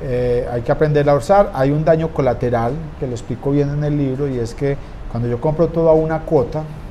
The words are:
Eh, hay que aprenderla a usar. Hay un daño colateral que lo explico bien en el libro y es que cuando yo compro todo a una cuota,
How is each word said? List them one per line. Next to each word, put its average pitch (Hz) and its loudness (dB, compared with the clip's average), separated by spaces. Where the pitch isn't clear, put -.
Eh, 123 0
hay 120 -4
que 143 -2
aprenderla 147 4
a 143 6
usar. 202 4
Hay 135 2
un 151 0
daño 160 2
colateral 120 0
que 147 -6
lo 123 -6
explico 120 -6
bien 143 2
en 147 -2
el 147 0
libro 139 0
y 127 -4
es 113 -4
que 139 -2
cuando 120 -2
yo 120 -2
compro 156 2
todo 165 2
a - 6
una 160 2
cuota, 156 0